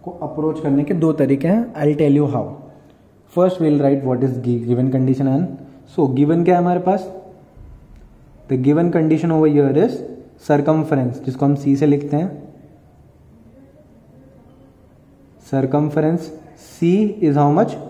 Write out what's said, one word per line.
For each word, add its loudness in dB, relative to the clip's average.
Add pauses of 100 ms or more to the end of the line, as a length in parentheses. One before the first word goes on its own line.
को -12 (120)
अप्रोच -6
करने 0
के -4
दो 2 (100)
तरीके 0
हैं। 0
I'll 0
tell 4
you 0
how। -4 (880)
First 0
we'll 2
write 0
what 0
is -2
gi-, -2
given 0
condition 0
and, 0 (480)
so 2 (120)
given 2
क्या 4
है 2
हमारे 0
पास, -2 (1400)
the -2 (100)
given 2
condition 0
over 4
here 4 (120)
is -6 (460)
circumference, 0
जिसको -2
हम 2
सी 0
से 0
लिखते 0
हैं, -4 (3250)
circumference 0 (260)
C -4 (400)
is 2
how 4
much? 0 (160)